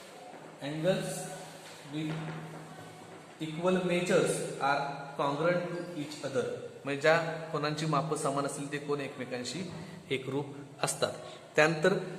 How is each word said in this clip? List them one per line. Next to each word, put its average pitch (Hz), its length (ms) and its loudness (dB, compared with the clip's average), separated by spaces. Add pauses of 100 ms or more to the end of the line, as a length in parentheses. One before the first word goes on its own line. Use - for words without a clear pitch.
(640)
angles 156 440 2 (880)
with 156 180 -2 (1300)
equal 175 480 2
measures 175 440 6 (280)
are 143 200 4 (380)
congruent 156 400 4
to 170 360 -4
each 143 340 -6
other. 123 160 2 (380)
म्हणजे 139 160 -2
ज्या 156 160 8 (360)
कोनांची 156 340 0
मापं 151 300 2
समान 139 300 0
असतील 139 260 -4
ते 143 60 -2
कोन 143 220 -2
एकमेकांशी 131 720 -4 (400)
एकरूप 135 360 0 (360)
असतात. 120 300 0 (440)
त्यानंतर 160 380 8 (240)